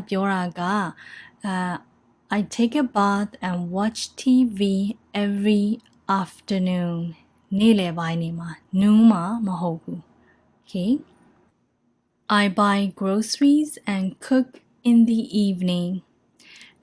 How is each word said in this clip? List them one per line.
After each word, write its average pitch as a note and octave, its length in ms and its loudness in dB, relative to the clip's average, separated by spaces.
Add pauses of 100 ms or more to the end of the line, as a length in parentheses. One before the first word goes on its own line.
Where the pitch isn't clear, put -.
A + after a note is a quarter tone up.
ပြော - 20 -10 (200)
တာ - 20 -2 (280)
က - 20 -4 (840)
အာ - 80 -8
uh, - 840 -8
I - 20 2 (180)
take A#3 160 2 (100)
a - 20 -2 (120)
bath G3+ 340 0 (160)
and F3+ 100 -4 (180)
watch G#3+ 240 -4 (240)
TV B3+ 360 4 (640)
every G3+ 420 2 (560)
afternoon. F3+ 760 -4 (600)
နေ့ - 20 0 (180)
လ - 60 0
ယ် - 20 -4 (120)
ပို - 100 -4
င်း - 20 -4 (120)
နေ - 20 -6 (140)
မှာ - 20 -12 (400)
noon G#3 180 6 (120)
မှာ - 20 6 (340)
မ - 20 -4 (120)
ဟု - 20 -4 (100)
တ် - 100 -8
ဘူး. - 20 -20 (760)
Okay? F#3 300 -4 (1400)
I G#3 200 2
buy G3+ 440 0
groceries C#4+ 840 0 (100)
and F#3+ 320 -4
cook - 400 -2 (240)
in A#3 220 6
the A3+ 260 0
evening. F3+ 680 -2 (800)